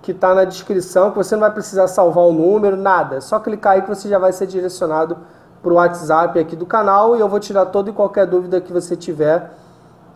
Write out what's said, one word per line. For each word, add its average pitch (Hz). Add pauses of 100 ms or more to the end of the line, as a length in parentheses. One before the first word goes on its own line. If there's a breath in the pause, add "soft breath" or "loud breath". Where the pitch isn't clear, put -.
que 185
tá 185
na 190
descrição, 185
que 208
você 202
não 214
vai 214
precisar 196
salvar 175
o 170
número, 196
nada. 180
É -
só 214
clicar 214
aí 190
que 190
você 202
já 196
vai 185
ser 190
direcionado 170 (440 loud breath)
pro 170
WhatsApp 170
aqui 160
do 170
canal 214
e 226
eu 202
vou 202
tirar 196
toda 202
e 208
qualquer 196
dúvida 180
que 180
você 175
tiver 160 (640 loud breath)